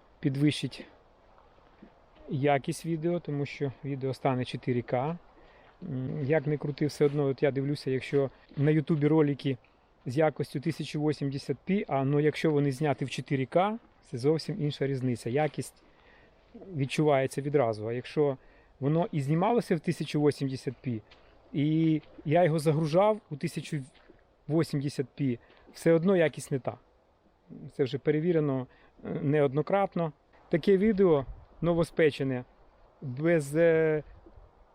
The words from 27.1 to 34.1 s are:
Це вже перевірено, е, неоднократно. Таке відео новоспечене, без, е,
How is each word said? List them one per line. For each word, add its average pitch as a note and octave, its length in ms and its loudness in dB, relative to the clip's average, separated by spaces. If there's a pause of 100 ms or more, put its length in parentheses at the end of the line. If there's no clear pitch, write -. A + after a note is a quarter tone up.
Це D3 80 2
вже C3 140 -4
перевірено, D3+ 680 0 (380)
е, - 180 -6
неоднократно. D3+ 880 0 (360)
Таке F#3+ 280 4
відео F#3 500 4 (340)
новоспечене, D3+ 840 0 (580)
без, D3 540 0
е, D#3+ 460 4 (720)